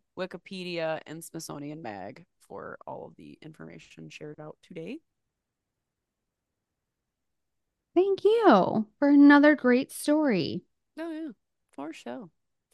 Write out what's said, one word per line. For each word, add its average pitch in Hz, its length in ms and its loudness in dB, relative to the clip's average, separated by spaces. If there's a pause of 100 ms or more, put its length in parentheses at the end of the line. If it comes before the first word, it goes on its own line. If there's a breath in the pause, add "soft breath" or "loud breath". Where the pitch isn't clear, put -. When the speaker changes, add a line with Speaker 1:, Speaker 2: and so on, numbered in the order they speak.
(160)
Speaker 1:
Wikipedia, 175 920 -8
and 160 140 -16
Smithsonian 156 600 -14
Mag 110 420 -14 (140)
for - 480 -16
all - 200 -14
of 135 100 -20
the - 260 -20
information 160 680 -20
shared 151 300 -18
out 151 240 -18
today. 180 380 -16 (3000)
Speaker 2:
Thank 381 300 2
you 349 600 4 (120)
for 285 100 2
another 285 460 8
great 247 380 0
story. 233 720 -2 (360)
Speaker 1:
Oh, 330 120 -10
yeah. 311 180 -10 (440)
For 302 200 -14
sure. 240 360 -16 (460)